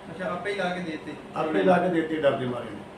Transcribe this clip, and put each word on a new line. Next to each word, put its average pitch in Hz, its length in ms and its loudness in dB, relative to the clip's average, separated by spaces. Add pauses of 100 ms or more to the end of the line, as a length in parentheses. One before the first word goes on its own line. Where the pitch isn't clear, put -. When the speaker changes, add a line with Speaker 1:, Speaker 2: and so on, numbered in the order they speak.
(120)
Speaker 1:
ਅੱਛਾ, 180 200 -4
ਆਪੇ 180 200 -4
ਹੀ 202 40 -2
ਲਾ 185 140 0
ਕੇ 180 100 -4
ਦੇ 165 120 -6
ਦਿੱਤੇ? 151 220 -8 (220)
Speaker 2:
ਆਪੇ 160 280 2
ਲਾ 180 140 8
ਕੇ 180 120 4
ਦੇ 165 120 2
ਦਿੱਤੇ 156 140 -2
ਡਰ 143 160 6
ਦੇ 131 140 0
ਮਾਰੇ 120 200 -4
ਨੇ। - 160 -10 (160)